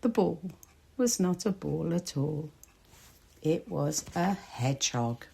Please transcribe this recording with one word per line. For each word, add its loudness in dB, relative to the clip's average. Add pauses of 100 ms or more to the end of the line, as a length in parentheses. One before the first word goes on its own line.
The 2
ball 2 (560)
was 2
not 2
a 2
ball -2
at -2
all. -2 (920)
It 0
was -2 (100)
a 2
hedgehog. -2